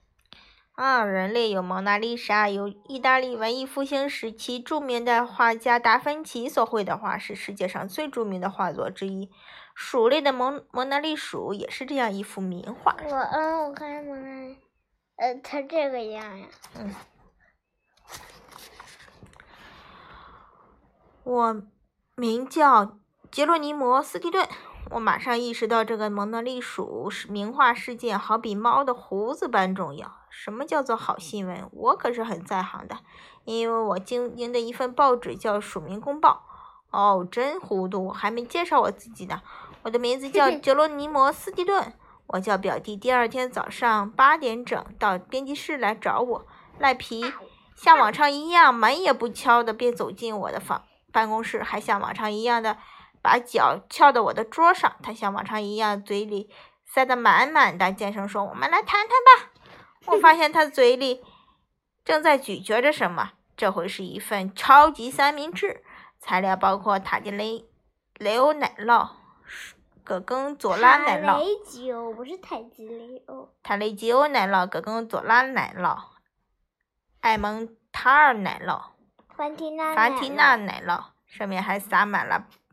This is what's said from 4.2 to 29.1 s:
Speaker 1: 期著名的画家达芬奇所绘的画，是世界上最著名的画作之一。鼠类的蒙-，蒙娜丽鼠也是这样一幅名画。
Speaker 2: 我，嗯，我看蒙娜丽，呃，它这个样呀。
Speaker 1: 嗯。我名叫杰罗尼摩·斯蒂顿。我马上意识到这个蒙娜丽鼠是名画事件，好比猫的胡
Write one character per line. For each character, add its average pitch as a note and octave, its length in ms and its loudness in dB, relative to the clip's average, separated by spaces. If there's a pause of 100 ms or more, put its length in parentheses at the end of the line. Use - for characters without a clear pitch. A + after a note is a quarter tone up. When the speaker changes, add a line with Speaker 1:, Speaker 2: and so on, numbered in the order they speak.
Speaker 1:
期 B3 260 -10
著 D4 220 -6
名 B3 240 -4
的 A#3+ 220 2
画 A#3 280 2
家 A#3+ 240 2
达 A#3 200 4
芬 D4 260 -4
奇 A#3+ 240 -8
所 - 160 0
绘 A3+ 180 -4
的 F#3 140 -4
画， G3 220 -6
是 G3+ 160 -12
世 - 180 -14
界 F#3 160 -6
上 - 180 -8
最 D4+ 220 -8
著 A#3+ 160 -6
名 F#3+ 160 -6
的 F#3+ 80 -4
画 F#3+ 240 -4
作 - 180 -6
之 G3 160 -10
一。 G3 240 -10 (440)
鼠 A#3 340 0
类 D4 140 2
的 C#4 100 2
蒙-， C4 400 -4
蒙 B3+ 160 -4
娜 C#4 100 -2
丽 D4+ 160 -4
鼠 D3 380 -8
也 G3+ 160 -8
是 - 160 -12
这 C#4+ 120 -8
样 A#3+ 140 0
一 G3 120 -8
幅 - 180 -12
名 F#3 340 -8
画。 - 300 -2
Speaker 2:
我， D4 120 -6
嗯， D#4 480 -4
我 C#4+ 80 -10
看 D4 320 -12
蒙 C4+ 180 -12
娜 C4 260 -16
丽， C4+ 80 -20 (600)
呃， B3 260 -2
它 C#4+ 180 -8
这 C#4+ 300 -4
个 B3+ 100 -6
样 G#3+ 400 -12
呀。 F#3+ 60 -20 (320)
Speaker 1:
嗯。 G3 160 -10 (4000)
我 A#3 380 0 (540)
名 A#3+ 320 -2
叫 C4 500 4 (320)
杰 - 140 0
罗 E4 140 4
尼 D4 160 -6
摩· C4 280 2
斯 - 160 -8
蒂 E4+ 120 -6
顿。 F#4+ 180 0 (420)
我 A#3 100 -6
马 G#3+ 180 0
上 A#3+ 200 -2
意 A#3+ 160 -6
识 A#3 120 -6
到 A3+ 180 2
这 A3 120 -4
个 G#3+ 140 -4
蒙 G3+ 200 -6
娜 A#3 120 -6
丽 B3+ 180 -8
鼠 - 480 -8
是 - 200 -12
名 G3+ 220 -6
画 C4 220 4
事 A#3+ 240 -6
件， A3+ 220 -4
好 G#3+ 180 0
比 A3+ 180 -4
猫 A#3+ 300 2
的 B3+ 80 -2
胡 A3 400 -6